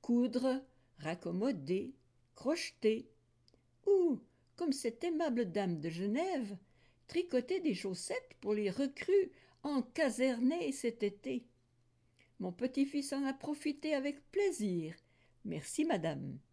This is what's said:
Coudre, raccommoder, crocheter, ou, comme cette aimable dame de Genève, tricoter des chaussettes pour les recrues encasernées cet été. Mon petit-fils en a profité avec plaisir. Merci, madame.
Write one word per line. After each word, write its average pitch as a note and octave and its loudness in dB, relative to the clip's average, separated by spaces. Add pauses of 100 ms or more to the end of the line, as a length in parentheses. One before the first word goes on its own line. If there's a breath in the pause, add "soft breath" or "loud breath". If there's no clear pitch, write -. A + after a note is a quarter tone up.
Coudre, B3+ 2 (360 soft breath)
raccommoder, F3+ -2 (420)
crocheter, - 0 (760)
ou, F4+ 6 (360 soft breath)
comme E4 0
cette A#3 -4
aimable D4 0
dame F3+ 0
de D#3+ -4
Genève, G#3 -2 (500 soft breath)
tricoter F4 0
des D4+ 2
chaussettes F#3+ -6
pour G#3 0
les G#3 2
recrues C#4+ 2 (320 soft breath)
encasernées C4+ 2
cet A#3 -2
été. A#3+ -4 (920 soft breath)
Mon F3+ -4
petit-fils C#4 -2
en C#4 -2
a C4+ -2
profité D4+ -4
avec C#4+ -4
plaisir. G#3 0 (520 soft breath)
Merci, F3 -4
madame. D3+ -2 (160)